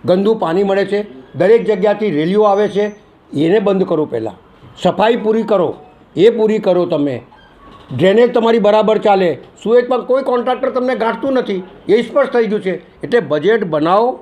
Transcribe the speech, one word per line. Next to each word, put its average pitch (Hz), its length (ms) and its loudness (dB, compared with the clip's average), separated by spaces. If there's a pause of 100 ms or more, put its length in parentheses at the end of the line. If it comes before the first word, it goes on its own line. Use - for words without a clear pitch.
ગંદુ 196 320 2
પાણી 185 280 -2
મળે 196 220 0
છે, 202 140 -4 (360)
દરેક 190 280 4
જગ્યાથી 208 480 0
રેલીઓ 170 320 0
આવે 202 260 2
છે, 202 160 -2 (460)
એને 165 280 2
બંધ 190 280 0
કરો 160 180 -2
પહેલાં, 110 360 -8 (360)
સફાઈ 214 400 0
પૂરી 220 260 -2
કરો, 190 260 0 (460)
એ 185 140 4
પૂરી 220 300 0
કરો 180 260 0
તમે, 143 300 -2 (760)
ડ્રેનેજ 202 420 2
તમારી 226 320 2
બરાબર 214 320 4
ચાલે, 196 320 2 (340)
સુએજ 240 240 2
પણ 247 180 -2
કોઈ 262 180 0
કોન્ટ્રાક્ટર 254 480 -2
તમને 254 240 -2
ગાંઠતું 226 380 -4
નથી, 202 300 -4 (240)
એ 220 140 2
સ્પષ્ટ 254 320 -2
થઈ 233 140 0
ગયું 202 140 -4
છે. 185 120 -4 (300)
એટલે 151 180 0
બજેટ 156 460 0
બનાવો 170 440 0 (100)